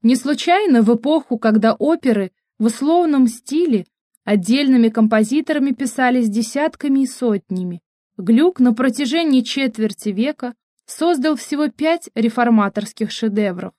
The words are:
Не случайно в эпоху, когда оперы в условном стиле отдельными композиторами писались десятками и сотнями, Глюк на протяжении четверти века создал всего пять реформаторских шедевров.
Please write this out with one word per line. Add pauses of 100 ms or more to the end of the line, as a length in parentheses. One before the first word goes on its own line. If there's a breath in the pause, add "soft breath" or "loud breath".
Не
случайно
в
эпоху,
когда
оперы (260)
в
условном
стиле (380)
отдельными
композиторами
писались
десятками
и
сотнями, (360)
Глюк
на
протяжении
четверти
века (300)
создал
всего
пять
реформаторских
шедевров.